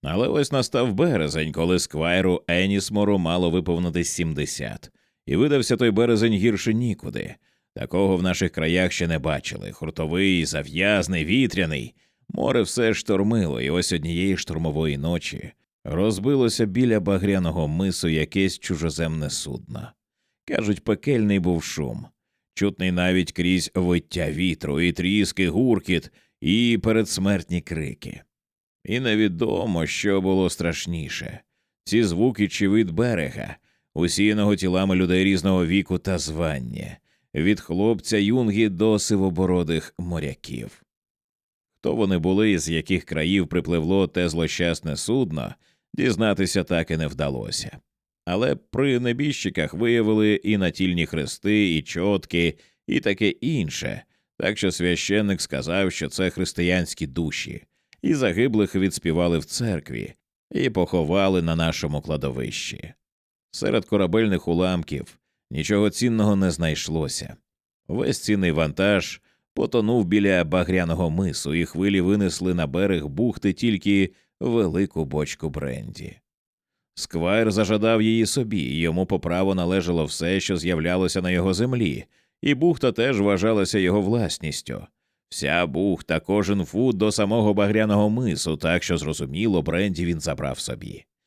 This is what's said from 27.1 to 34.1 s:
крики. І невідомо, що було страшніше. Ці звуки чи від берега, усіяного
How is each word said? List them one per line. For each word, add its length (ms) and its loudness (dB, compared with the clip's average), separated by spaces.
крики. 600 -10
І 140 -2
невідомо, 840 0
що 360 0
було 280 2
страшніше. 880 -6
Ці 200 2
звуки 440 2
чи 220 0
від 220 4
берега, 640 -4
усіяного 640 2